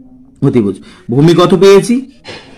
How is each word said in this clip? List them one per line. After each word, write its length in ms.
অতিভুজ। 280
ভূমি 280
কত 100
পেয়েছি? 320